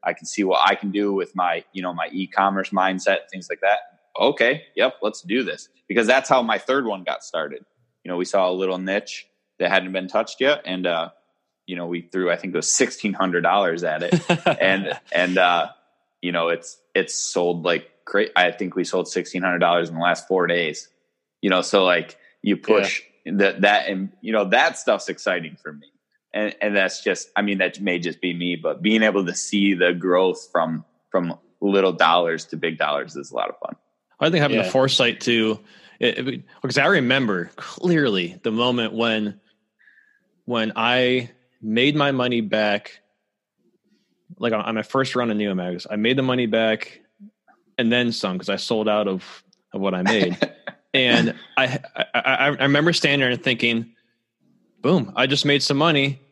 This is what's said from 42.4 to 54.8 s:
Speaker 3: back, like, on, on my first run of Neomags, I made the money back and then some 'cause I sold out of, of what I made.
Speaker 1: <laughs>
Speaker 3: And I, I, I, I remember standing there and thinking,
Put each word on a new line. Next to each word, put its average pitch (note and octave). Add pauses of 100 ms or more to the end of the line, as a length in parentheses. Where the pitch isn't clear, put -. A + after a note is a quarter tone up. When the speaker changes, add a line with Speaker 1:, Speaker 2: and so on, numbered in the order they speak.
Speaker 3:
back, G#2 (1400)
like, A#2
on, G#2+
on A2
my A2
first C3
run A#2+
of G#2
Neomags, F#2
I G#2+
made A#2+
the C3+
money B2+
back A2 (800)
and A#2
then A#2+
some F#2
'cause F2+
I G2+
sold G#2+
out G#2
of, - (300)
of G2
what F#2+
I F2+
made. F#2+
Speaker 1:
<laughs> - (460)
Speaker 3:
And A#2+ (220)
I, C3 (160)
I, - (100)
I, A#2+ (260)
I - (200)
remember D3
standing C#3+
there C3
and B2
thinking, A#2 (840)